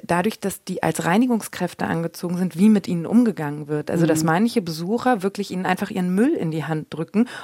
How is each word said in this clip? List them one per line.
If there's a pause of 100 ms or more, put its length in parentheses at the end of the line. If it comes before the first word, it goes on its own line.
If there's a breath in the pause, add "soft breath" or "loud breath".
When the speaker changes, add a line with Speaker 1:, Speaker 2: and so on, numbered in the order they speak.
Speaker 1:
dadurch,
dass
die
als
Reinigungskräfte
angezogen
sind,
wie
mit
ihnen
umgegangen
wird.
Also,
dass
Speaker 2:
Mhm.
Speaker 1:
manche
Besucher
wirklich
ihnen
einfach
ihren
Müll
in
die
Hand
drücken (160 loud breath)